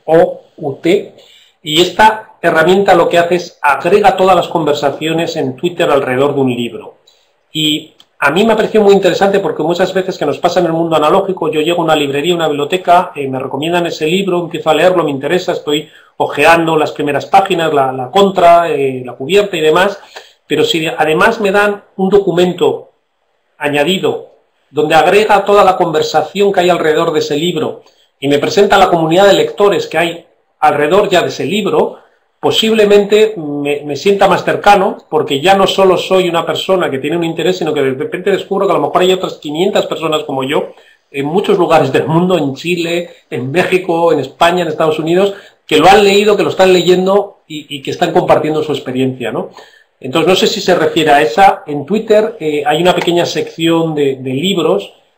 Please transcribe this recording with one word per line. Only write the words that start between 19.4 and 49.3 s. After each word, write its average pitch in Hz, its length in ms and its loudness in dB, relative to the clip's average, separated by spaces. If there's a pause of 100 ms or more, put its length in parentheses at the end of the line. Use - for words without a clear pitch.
y 156 40 -4
demás, 175 380 2 (480)
pero 151 160 0
si 160 240 -2
además 170 540 0
me 196 100 0
dan 208 320 0 (140)
un 190 120 0
documento 175 840 0 (680)
añadido 147 720 -2 (380)
donde 151 260 0
agrega 196 480 4
toda 202 220 2
la 185 100 2
conversación 165 800 -2
que 185 80 0
hay 180 80 2
alrededor 160 420 0
de 151 80 0
ese 151 160 -4
libro 156 480 -4 (360)
y 135 100 -4
me 143 100 2
presenta 202 380 2
la 185 120 4
comunidad 170 380 2
de 190 60 6
lectores 165 540 0
que 160 100 -6
hay 165 280 -4 (340)
alrededor 151 500 2
ya 175 140 2
de - 40 -4
ese 135 160 -8
libro, 190 560 -2 (400)
posiblemente 208 960 2
me, 147 480 -6
me 147 100 -6
sienta 196 320 0
más 175 160 0
cercano, 190 540 2 (120)
porque 147 300 -2
ya 185 160 4
no 196 100 2
solo 190 320 2
soy 185 300 0
una 165 180 -2
persona 180 460 -2
que 131 80 -4
tiene 147 160 -4
un 170 80 -2
interés, 165 340 -2
sino 156 160 -4
que 143 80 -2
de 135 120 0
repente 170 380 -4
descubro 190 340 -2
que 180 80 0
a - 20 0
lo 151 60 0
mejor 170 200 0
hay 185 120 2
otras 185 220 -6
quinientas 180 520 -2
personas 156 360 -4
como 135 200 -6
yo, 151 300 -4 (360)
en 139 160 -6
muchos 175 320 0
lugares 143 360 2
del 147 120 0
mundo, 175 320 0
en 143 160 -4
Chile, 170 580 -6 (180)
en 127 200 -8
México, 170 600 0
en 151 80 2
España, 175 420 0
en 165 60 -4
Estados 156 320 -2
Unidos, 180 340 0 (320)
que 156 120 0
lo 156 100 4
han 202 160 6
leído, 202 320 4
que 185 80 0
lo 151 60 -2
están 190 240 4
leyendo 180 720 0
y, 147 300 -14
y 135 40 -16
que 139 100 -8
están 175 200 -2
compartiendo 156 500 0
su 151 120 -4
experiencia, 127 580 -4